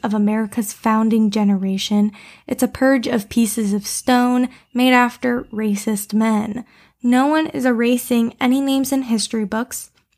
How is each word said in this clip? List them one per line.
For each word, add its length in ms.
of 100
America's 580
founding 580
generation. 800
It's 160
a 60
purge 400
of 200
pieces 440
of 140
stone 640
made 200
after 520
racist 720
men. 500
No 240
one 220
is 160
erasing 760
any 200
names 320
in 100
history 420
books. 460